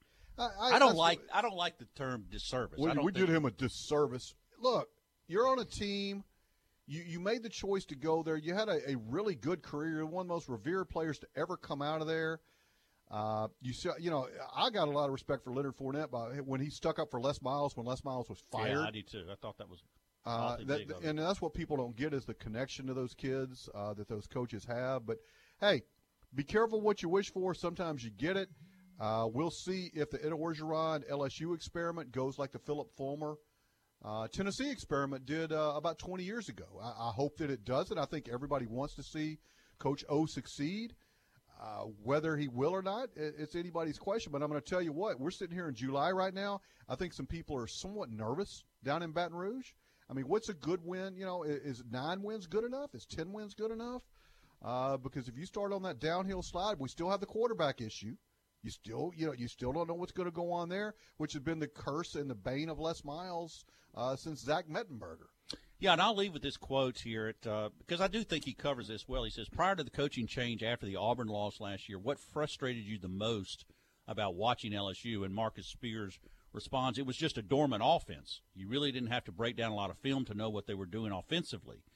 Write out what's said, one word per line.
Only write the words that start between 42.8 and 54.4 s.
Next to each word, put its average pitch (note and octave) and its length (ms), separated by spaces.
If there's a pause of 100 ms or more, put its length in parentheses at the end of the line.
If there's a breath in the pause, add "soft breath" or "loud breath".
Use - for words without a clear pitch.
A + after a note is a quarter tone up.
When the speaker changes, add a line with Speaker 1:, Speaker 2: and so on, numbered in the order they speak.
Speaker 1:
not, G#3 340
i-, D3+ 220
it's D3+ 180
anybody's E3 440
question. G3+ 320
But C#3+ 100
I'm D3+ 60
gonna D3 140
tell F3+ 200
you E3 100
what, D#3+ 280
we're C#3 100
sitting F3 260
here F3 140
in B2+ 60
July C3+ 360
right F#3 220
now. G3 280 (280 soft breath)
I F#3 60
think F3+ 180
some - 140
people E3 300
are A2+ 100
somewhat F#3+ 420
nervous A2+ 540 (200)
down D#3 200
in D#3+ 80
Baton E3 240
Rouge. G#3+ 360 (380 soft breath)
I - 40
mean, C3 140
what's G#3+ 220
a G3+ 40
good E3 320
win? F#3 300
You F#3+ 100
know, F3+ 180
i-, D3+ 40
is C#3 420
nine D3+ 320
wins G#3 240
good G3 180
enough? C4+ 300
Is - 120
ten E3+ 280
wins G#3+ 220
good A3 160
enough? A#3+ 320 (600 soft breath)